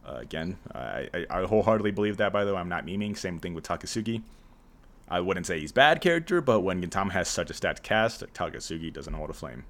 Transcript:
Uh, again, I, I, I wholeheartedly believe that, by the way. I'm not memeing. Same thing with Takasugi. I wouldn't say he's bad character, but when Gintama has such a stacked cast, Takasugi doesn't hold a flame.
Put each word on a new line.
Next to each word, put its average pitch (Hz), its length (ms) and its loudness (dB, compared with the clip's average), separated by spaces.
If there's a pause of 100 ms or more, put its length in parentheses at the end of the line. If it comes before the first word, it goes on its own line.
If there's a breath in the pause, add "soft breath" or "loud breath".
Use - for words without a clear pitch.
Uh, 65 100 -10
again, 80 380 -6 (180)
I, 58 400 -6
I, 85 160 -4
I 92 160 0
wholeheartedly 104 460 4
believe 104 260 0
that, 101 140 4
by 101 140 2
the 101 80 0
way. 92 60 -2
I'm 87 100 -6
not 87 160 -2
memeing. 101 320 -4
Same 90 220 -6
thing 87 140 -6
with 80 120 -8
Takasugi. 113 560 -4 (880 soft breath)
I 87 100 2
wouldn't 90 280 0
say 85 120 0
he's 76 140 -8
bad 151 260 8
character, 170 400 2
but 120 220 4
when 92 200 0
Gintama 98 300 0
has 90 160 0
such 87 220 -2
a 78 40 -6
stacked - 300 -2
cast, 110 400 2 (100)
Takasugi 82 600 -6
doesn't 71 220 -8
hold 76 160 -6
a - 20 -8
flame. 65 360 -12